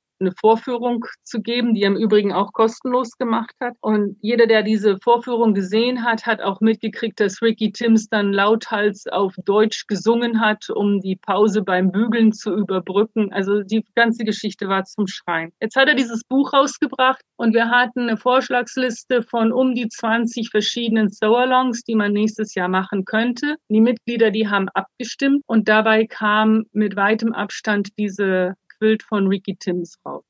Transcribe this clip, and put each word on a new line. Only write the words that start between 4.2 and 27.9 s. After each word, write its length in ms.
jeder, 260
der 160
diese 400
Vorführung 500
gesehen 520
hat, 200
hat 160
auch 200
mitgekriegt, 580
dass 220
Ricky 320
Timms 340
dann 240
lauthals 760
auf 260
Deutsch 440
gesungen 520
hat, 300
um 320
die 160
Pause 460
beim 280
Bügeln 400
zu 240
überbrücken. 800
Also 280
die 220
ganze 280
Geschichte 460
war 160
zum 200
Schreien. 540
Jetzt 160
hat 140
er 60
dieses 280
Buch 300
rausgebracht 680
und 180
wir 160
hatten 340
eine 120
Vorschlagsliste 1080
von 300
um 240
die 140
zwanzig 600
verschiedenen 600
Sew-Alongs, 760
die 120
man 180
nächstes 420
Jahr 140
machen 340
könnte. 540
Die 140
Mitglieder, 500
die 160
haben 220
abgestimmt 760
und 220
dabei 380
kam 680
mit 240
weitem 380
Abstand 640